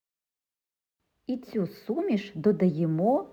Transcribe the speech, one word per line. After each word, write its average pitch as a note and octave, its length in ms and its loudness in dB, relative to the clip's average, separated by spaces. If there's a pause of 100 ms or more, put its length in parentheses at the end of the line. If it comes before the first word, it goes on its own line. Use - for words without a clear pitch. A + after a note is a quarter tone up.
(1300)
І B3+ 100 -4
цю G#3 300 -4
суміш C#4 680 -4
додаємо E3+ 1000 2